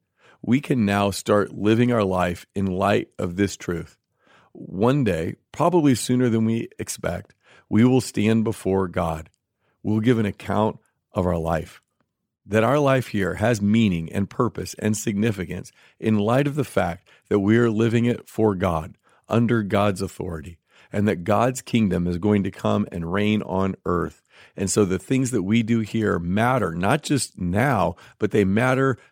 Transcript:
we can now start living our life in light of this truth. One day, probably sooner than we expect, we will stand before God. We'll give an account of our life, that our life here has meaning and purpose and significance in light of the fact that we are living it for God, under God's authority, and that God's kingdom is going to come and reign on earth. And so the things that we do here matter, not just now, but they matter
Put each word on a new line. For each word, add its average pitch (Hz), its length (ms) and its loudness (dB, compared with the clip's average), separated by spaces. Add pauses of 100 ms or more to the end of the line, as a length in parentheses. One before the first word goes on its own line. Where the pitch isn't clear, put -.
(400)
we 123 200 0
can 120 260 0
now 101 240 2
start 104 440 0
living 113 380 2
our 113 120 2
life 90 500 -2
in 98 120 -2
light 98 520 0
of 87 180 -6
this 98 200 0
truth. 85 420 -8 (540)
One 123 520 -2
day, 87 320 -2 (160)
probably 156 420 2
sooner 123 360 0
than 110 160 2
we 113 220 -2 (100)
expect, - 560 -8 (340)
we 107 160 4
will 127 160 4
stand 110 440 0
before 95 440 -2
God. 82 400 -4 (540)
We'll 107 180 0
give 113 180 4
an 110 80 0
account 101 520 -2 (340)
of 92 140 0
our 87 120 0
life, 80 440 -4 (640)
that 107 180 2
our 131 140 2
life 135 300 2
here 92 260 -2
has 107 260 0
meaning 101 520 2
and 98 180 -4
purpose - 480 -4
and 107 180 -2
significance 98 760 -4 (280)
in 110 180 0
light 120 280 0
of 143 80 -4
the 147 100 -4
fact 87 440 -4 (200)
that 104 120 2
we 107 180 4
are 120 120 4
living 113 360 0
it - 220 -4
for 107 260 0
God, 87 420 -4 (320)
under 117 340 2
God's 101 400 0
authority, 87 560 -10 (340)
and 101 160 0
that 87 160 -2
God's 113 380 0
kingdom 92 440 2
is 87 120 -2
going 104 260 2
to 98 60 -4
come 107 420 0
and 85 200 -6
reign 104 300 0
on 95 320 -2 (100)
earth. 87 380 -2 (340)
And 95 140 -4
so 107 140 2
the 90 140 0
things 131 320 -2
that 117 120 -2
we 107 200 2
do 113 180 0
here 104 380 -2
matter, 101 560 -2
not 101 280 0
just - 360 -4
now, 92 580 0 (220)
but - 120 -2
they 104 140 4
matter 127 540 0 (140)